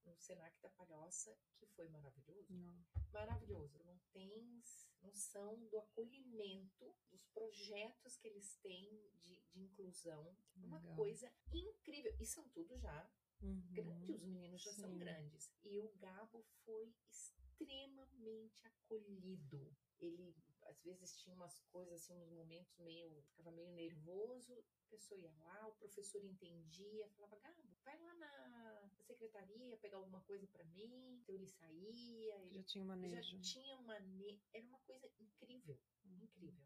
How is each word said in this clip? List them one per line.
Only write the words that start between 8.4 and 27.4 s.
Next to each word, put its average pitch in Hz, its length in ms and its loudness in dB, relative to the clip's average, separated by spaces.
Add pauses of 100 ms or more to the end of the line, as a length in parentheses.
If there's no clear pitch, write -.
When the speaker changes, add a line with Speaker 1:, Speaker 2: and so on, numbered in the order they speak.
Speaker 1:
têm 190 240 -2 (320)
de, 175 300 -12
de 185 100 -10
inclusão. 180 760 -2 (200)
Uma 175 240 0
Speaker 2:
Legal. 170 160 -2
Speaker 1:
coisa 403 380 8 (180)
incrível. 320 680 4
E 226 60 6
são 285 240 2
tudo 180 280 0
já 160 320 0 (320)
Speaker 2:
Uhum. 190 320 4
Speaker 1:
grandes, 170 480 4
os 185 80 0
meninos 180 320 0
já 208 100 0
são 196 200 2
Speaker 2:
Sim. 175 80 4
Speaker 1:
grandes. 160 520 0 (120)
E 202 160 6
o 214 180 4
Gabo 202 460 -4 (200)
foi 226 300 2 (160)
extremamente 269 1500 -2
acolhido. 185 1120 0 (240)
Ele, 170 360 0 (260)
às - 220 -8
vezes, 180 340 -4
tinha 180 180 -8
umas 175 240 -4 (120)
coisas, 180 220 0 (100)
assim, 180 120 -6
uns 170 160 -6
momentos 165 460 -6
meio, 165 460 -4
ficava 165 280 -10
meio 170 200 -4
nervoso. 180 840 2 (320)
A - 60 -20
pessoa 208 280 -6
ia 165 200 -6
lá, 190 280 -4
o 220 60 -2
professor 202 500 0
entendia, 190 920 -2
falava, 208 240 -10
"Gabo, 320 240 -10 (200)